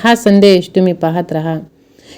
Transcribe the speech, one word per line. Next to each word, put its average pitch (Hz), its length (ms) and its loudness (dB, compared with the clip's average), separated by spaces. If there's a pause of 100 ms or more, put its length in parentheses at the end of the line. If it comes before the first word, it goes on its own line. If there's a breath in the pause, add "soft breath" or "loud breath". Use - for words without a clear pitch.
हा 233 120 2
संदेश 202 600 2
तुम्ही 185 180 0
पाहत 170 380 -4
राहा. 160 280 -6 (580 soft breath)